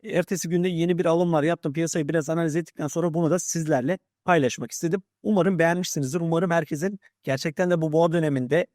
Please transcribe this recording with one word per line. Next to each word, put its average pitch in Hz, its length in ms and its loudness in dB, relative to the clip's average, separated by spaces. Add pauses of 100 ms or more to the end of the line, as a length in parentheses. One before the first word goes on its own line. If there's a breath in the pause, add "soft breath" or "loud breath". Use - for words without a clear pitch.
Ertesi 180 460 -2
günde 175 200 2
yeni 170 280 0
bir 175 80 0
alımlar 170 380 2
yaptım. 160 300 0
Piyasayı 156 360 -2
biraz 156 200 0
analiz 160 260 0
ettikten 165 320 -4
sonra 165 260 -2
bunu 165 180 2
da 180 80 0
sizlerle 156 600 -2 (260)
paylaşmak 151 460 0
istedim. 175 320 -4 (200)
Umarım 196 360 2
beğenmişsinizdir. 165 600 0
Umarım 165 320 0
herkesin 170 480 -2 (240 soft breath)
gerçekten 160 480 -2
de 170 100 2
bu 160 100 0
boğa 165 200 4
döneminde 151 640 0